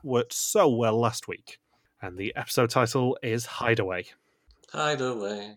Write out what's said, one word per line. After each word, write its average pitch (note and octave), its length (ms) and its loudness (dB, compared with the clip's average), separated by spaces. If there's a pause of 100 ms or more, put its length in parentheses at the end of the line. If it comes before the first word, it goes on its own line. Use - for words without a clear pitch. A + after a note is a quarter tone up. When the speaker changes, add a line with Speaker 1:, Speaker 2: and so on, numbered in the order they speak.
Speaker 1:
worked B2 260 0
so - 380 4
well A2+ 280 2
last A#2 300 0
week. - 320 -14 (420)
And F#2 160 -10
the G2 180 -6
episode B2+ 340 0
title B2+ 520 0
is A#2+ 240 -2
Hideaway. G2+ 600 0 (640)
Speaker 2:
Hideaway, A#2 840 -4